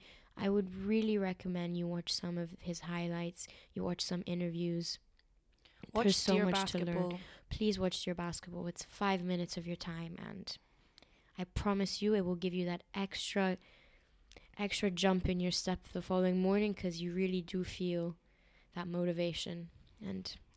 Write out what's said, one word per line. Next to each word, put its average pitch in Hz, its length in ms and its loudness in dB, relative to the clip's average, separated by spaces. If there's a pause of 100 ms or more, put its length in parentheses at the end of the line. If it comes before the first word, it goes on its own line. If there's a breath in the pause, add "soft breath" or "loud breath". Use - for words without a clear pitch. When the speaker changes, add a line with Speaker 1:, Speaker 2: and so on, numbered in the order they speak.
(360 loud breath)
Speaker 1:
I 196 120 0
would 196 240 2 (140)
really 214 320 4
recommend 180 580 0
you 175 120 0
watch 175 260 -2
some 175 240 -2
of 170 120 -2 (100)
his 170 200 -6
highlights, 170 680 -4 (260 loud breath)
you 185 80 -4
watch 180 200 -2
some 175 240 -2
interviews. 170 760 -2 (920 loud breath)
Speaker 2:
Watch 226 120 2
Speaker 1:
There's 196 120 6
so - 180 4
Speaker 2:
Dear 185 100 6
Speaker 1:
much 190 260 2
to 180 80 0
learn. 175 80 0
Speaker 2:
Basketball. 180 320 0 (320 loud breath)
Speaker 1:
Please 208 300 2
watch 185 240 0
Dear 180 100 -2
Basketball. 175 540 -6
It's - 160 -8
five 196 400 0
minutes 175 320 0
of 170 100 -6
your 175 100 -4
time, 165 380 -8 (100)
and - 320 -10 (800 soft breath)
I 185 60 -4
promise 196 560 0
you 208 140 4
it 196 100 4
will 180 120 2
give 175 180 0
you 180 120 2
that 175 160 -2 (120)
extra, 196 640 0 (1000 loud breath)
extra 202 320 0
jump 185 380 4
in 180 120 2
your 180 120 2
step - 280 0 (120)
the 180 100 -4
following 185 380 4
morning 202 340 4
'cause 175 240 -4
you 175 140 -4
really 185 300 2
do 180 220 -2
feel 175 520 -2 (580 soft breath)
that 175 120 -6
motivation. 170 840 -2 (340)
And 190 300 -6 (220)